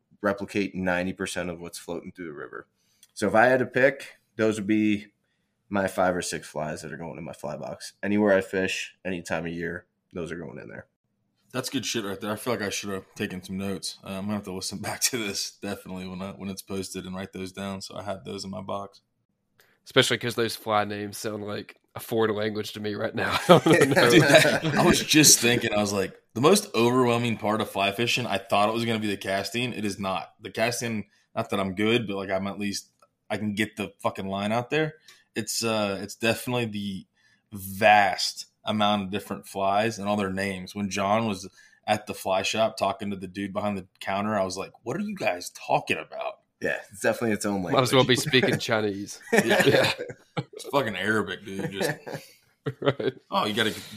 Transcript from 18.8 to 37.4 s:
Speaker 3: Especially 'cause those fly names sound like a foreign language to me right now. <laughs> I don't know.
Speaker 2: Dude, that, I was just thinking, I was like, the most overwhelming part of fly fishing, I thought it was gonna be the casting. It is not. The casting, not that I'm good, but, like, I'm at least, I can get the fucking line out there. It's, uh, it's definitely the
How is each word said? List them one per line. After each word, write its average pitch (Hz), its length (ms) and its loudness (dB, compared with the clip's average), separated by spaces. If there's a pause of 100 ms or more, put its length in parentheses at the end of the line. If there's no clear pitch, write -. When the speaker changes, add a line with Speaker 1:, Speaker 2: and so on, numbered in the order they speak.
Speaker 3:
Especially 127 320 4
'cause 117 180 -2
those 113 220 0
fly 104 280 2
names 101 340 -8
sound 107 260 -6
like 104 320 -10 (180)
a - 60 -10
foreign 110 340 2
language 107 380 -2
to 107 80 -10
me 104 140 -4
right 107 200 -4
now. - 280 0
<laughs> - 60 -8
I 165 100 12
don't - 60 2 (260)
know. - 200 6
Speaker 2:
Dude, 170 120 8
that, 147 420 6 (140)
I 165 60 6
was 175 160 6
just - 400 8
thinking, 117 340 2
I 104 60 2
was 101 120 0
like, 95 260 -2 (140)
the 110 80 -4
most 190 340 6
overwhelming 120 640 4
part 107 240 0
of 104 100 -4
fly 101 220 0
fishing, 120 340 0
I 98 120 0
thought 104 300 2
it 110 60 0
was 117 120 -2
gonna 113 120 0
be 107 100 -2
the 98 100 -2
casting. 101 560 -4
It 104 100 -6
is 98 160 -4
not. 95 400 -4
The 120 100 -14
casting, 117 560 -2 (300)
not 110 140 -4
that 101 100 0
I'm 95 140 -2
good, 107 340 2
but, 98 80 -4
like, 98 140 -6
I'm 95 180 -2
at 95 100 -8
least, 101 300 -6 (420)
I 107 60 -4
can 104 180 -2
get 107 220 -2
the 98 240 -6
fucking 104 260 -4
line 98 260 -2
out 120 180 -2
there. 151 240 0 (420)
It's, - 260 -4
uh, 107 380 0
it's 101 160 -10
definitely 120 500 0
the 101 400 -6 (460)